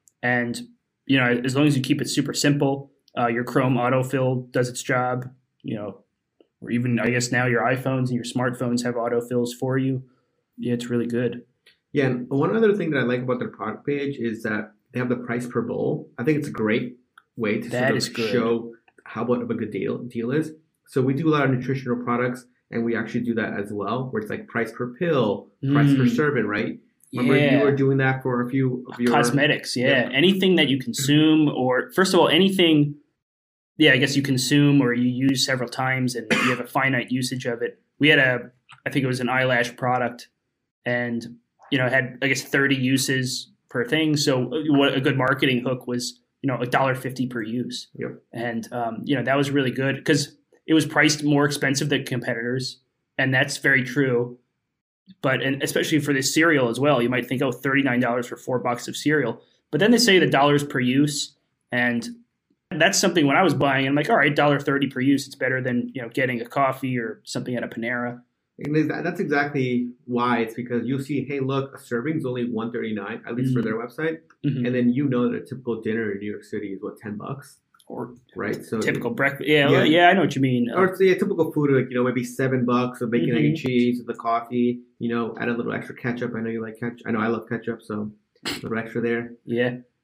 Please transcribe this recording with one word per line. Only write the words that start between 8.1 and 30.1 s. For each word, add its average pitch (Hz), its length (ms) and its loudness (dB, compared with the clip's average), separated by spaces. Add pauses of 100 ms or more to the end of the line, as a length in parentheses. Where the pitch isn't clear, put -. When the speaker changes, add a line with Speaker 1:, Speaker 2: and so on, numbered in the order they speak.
Speaker 1:
and - 20 -2
your 113 120 -2
smartphones 123 600 -2
have 120 100 -2
autofills 120 640 -2
for 131 180 -2
you. 131 280 -2 (520)
Yeah, 120 180 -2
it's 120 140 -4
really 120 180 0
good. 120 360 -2 (500)
Speaker 2:
Yeah, 139 140 2
and - 220 -2
one 160 280 0
other 220 180 4
thing 170 160 -2
that 143 80 2
I 123 60 2
like 123 160 0
about 127 180 -2
their 107 120 -6
product 110 360 -10
page 143 320 -4
is 113 240 -4
that 107 300 -4 (180)
they - 80 -8
have 123 100 -2
the 120 60 0
price 120 320 -4
per 117 160 -4
bowl. - 560 -4
I 120 60 -6
think 151 160 2
it's - 80 -6
a - 160 -8
great - 320 -2 (400)
way 113 240 0
to - 80 -10
Speaker 1:
That 123 220 0
Speaker 2:
sort 143 80 2
Speaker 1:
is - 100 -2
Speaker 2:
of - 60 -12
Speaker 1:
good. 113 180 -2
Speaker 2:
show 117 420 0 (300)
how 110 200 -8
what 120 180 0
of 117 80 -6
a 113 40 -2
good 104 160 -6
deal, 98 280 -4
deal 120 340 -6
is. 156 220 -2 (340)
So - 140 0
we 139 120 2
do 160 140 0
a - 20 6
lot 147 140 4
of 135 80 2
nutritional 123 500 -2
products, 123 440 -2 (260)
and 113 120 -2
we 117 120 0
actually 113 240 -4
do 117 140 -2
that 104 260 -2
as 101 120 -8
well, 104 380 -4
where 110 100 -2
it's 104 100 -6
like 107 180 -8
price 117 240 -4
per 123 220 -6
pill, 131 560 0 (220)
price 143 220 6
per 131 100 4
Speaker 1:
Mm. 120 120 4
Speaker 2:
serving, 131 300 2
right? 107 340 -4 (320)
Remember 127 240 2
you 147 60 6
Speaker 1:
Yeah. 143 200 4
Speaker 2:
were 139 140 4
doing 135 220 2
that 135 260 0
for 123 180 0
a 123 80 -6
few 131 400 0
of - 80 -12
your 120 140 2
Speaker 1:
Cosmetics, 123 640 2
yeah. 123 100 0 (220)
Speaker 2:
Yeah. - 40 -8